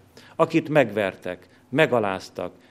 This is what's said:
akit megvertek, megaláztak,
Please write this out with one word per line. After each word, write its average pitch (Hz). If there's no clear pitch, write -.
akit 160
megvertek, 104
megaláztak, 107